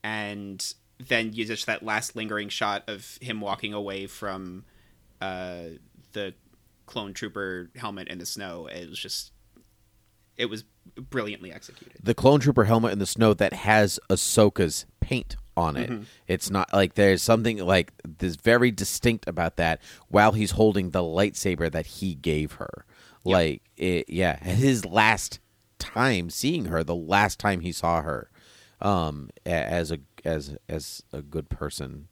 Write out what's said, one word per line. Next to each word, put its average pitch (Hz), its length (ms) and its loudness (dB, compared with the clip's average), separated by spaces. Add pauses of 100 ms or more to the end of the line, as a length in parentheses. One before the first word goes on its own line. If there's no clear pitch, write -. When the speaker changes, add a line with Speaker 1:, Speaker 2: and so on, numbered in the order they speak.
Speaker 1:
and 104 680 -8 (240)
then 113 340 -2
you 110 140 -4
just, 110 200 -8
that 110 160 -4
last 110 320 -4
lingering 107 340 -6
shot 101 400 -4
of 104 320 -14
him 113 200 -8
walking 101 340 -6
away 98 320 -8
from, 95 580 -10 (560)
uh, 92 420 -8 (500)
the 98 220 -10 (520)
clone 101 280 -10
trooper 92 600 -8
helmet 101 320 -10
in 90 100 -12
the 90 80 -12
snow. 87 400 -10
It 87 220 -14
was 87 120 -14
just, - 320 -12 (1080)
it 117 100 -4
was 110 140 -12 (320)
brilliantly 104 560 -8
executed. - 500 -20
Speaker 2:
The 113 120 2
clone 139 260 6
trooper 123 240 4
helmet 113 280 4
in 104 60 -2
the 95 80 0
snow 110 280 6
that 95 180 2
has 104 560 4
Ahsoka's 95 760 4 (140)
paint - 360 -4 (200)
on 82 200 0
it. - 140 -6
Speaker 1:
Mm-hmm. 110 140 -8 (220)
Speaker 2:
It's 92 240 -2
not, 95 220 0
like, 95 220 4
there's 98 280 6
something, 113 360 4
like, 90 340 2 (100)
this 82 340 -4
very 120 340 6
distinct 110 580 -2
about 87 280 -2
that 82 240 0 (280)
while 104 240 6
he's 107 200 0
holding 101 380 4
the 90 120 0
lightsaber 85 680 0
that 82 160 -4
he 92 280 -6
gave 76 380 -2
her. - 340 -14 (380)
Speaker 1:
Yep. 95 100 2
Speaker 2:
Like, 80 280 2 (140)
it, 87 320 -2
yeah, 82 340 -2
his 110 440 2
last 107 520 2 (400)
time 110 520 0
seeing 143 360 -2
her, 82 160 0
the 80 120 -2
last 95 440 2
time 95 220 0
he 87 120 -6
saw 85 300 0
her, 69 280 -8 (500)
um, 80 480 -2 (160)
a-, 85 60 -6
as 82 420 -2
a, 78 60 -4 (260)
as, 76 320 -4 (120)
as - 340 -10 (100)
a 73 80 -10
good 73 300 -8
person. 73 600 -10